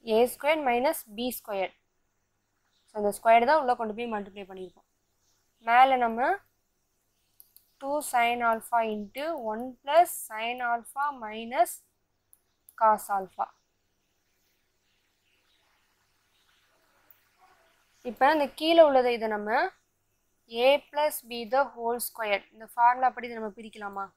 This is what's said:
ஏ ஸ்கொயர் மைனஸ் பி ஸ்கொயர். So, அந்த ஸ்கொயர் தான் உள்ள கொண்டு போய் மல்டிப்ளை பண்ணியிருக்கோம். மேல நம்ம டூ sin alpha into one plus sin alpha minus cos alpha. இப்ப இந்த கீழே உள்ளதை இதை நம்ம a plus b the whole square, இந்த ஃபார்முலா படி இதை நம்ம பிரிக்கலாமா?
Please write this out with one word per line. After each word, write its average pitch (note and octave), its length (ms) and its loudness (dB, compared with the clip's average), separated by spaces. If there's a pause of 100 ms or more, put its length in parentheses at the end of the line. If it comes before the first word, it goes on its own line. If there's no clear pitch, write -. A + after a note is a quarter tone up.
(140)
ஏ G#3+ 40 4 (160)
ஸ்கொயர் D4+ 340 -2
மைனஸ் B3 320 0 (160)
பி A#3+ 100 -6 (120)
ஸ்கொயர். F#3+ 340 -8 (1160)
So, - 120 -20
அந்த G#3 180 2
ஸ்கொயர் A#3 320 4
தான் D#4 120 4
உள்ள B3 180 0
கொண்டு G#3+ 160 -6
போய் A#3+ 180 -8
மல்டிப்ளை G3+ 360 -12
பண்ணியிருக்கோம். F#3 380 -18 (800)
மேல C4 340 8
நம்ம A#3 260 0 (1500)
டூ C#4 100 -6 (180)
sin A#3+ 400 0
alpha A3+ 300 0 (160)
into G#3+ 300 -10 (260)
one A3+ 120 -8 (180)
plus D#4+ 280 4 (180)
sin A3+ 320 -8 (120)
alpha A#3+ 340 -6 (180)
minus A#3 480 -2 (1080)
cos G#3+ 240 2 (120)
alpha. - 280 -8 (4000)
இப்ப C4 240 2
இந்த D4 120 0 (120)
கீழே E4 300 6
உள்ளதை B3+ 280 4
இதை A3 200 -4
நம்ம G#3 140 -6 (1160)
a C4+ 40 8 (200)
plus D4 260 -2 (140)
b A#3+ 80 -10 (140)
the C4+ 80 2 (120)
whole A#3 340 -4
square, G3+ 340 -4 (120)
இந்த A3 220 -20
ஃபார்முலா B3 400 4
படி A#3+ 140 -12
இதை A#3+ 100 -10
நம்ம A3 180 -6
பிரிக்கலாமா? G#3 480 -12 (120)